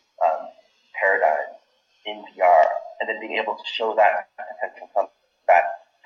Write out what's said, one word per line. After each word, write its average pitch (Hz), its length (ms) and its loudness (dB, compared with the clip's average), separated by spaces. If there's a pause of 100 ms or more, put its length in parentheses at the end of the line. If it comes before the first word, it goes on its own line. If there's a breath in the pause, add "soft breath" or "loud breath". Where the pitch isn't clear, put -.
(220)
um, - 280 -2 (440)
paradigms 80 640 0 (480)
in 104 160 -12 (120)
V 95 60 -18
R, 87 240 6 (360)
and 107 100 -4
then 110 100 -6
being 110 160 -8
able 110 220 -4
to - 80 -20
show 113 320 -4
that - 400 2
potential - 560 -12
company 98 240 -4 (320)
that - 360 2 (200)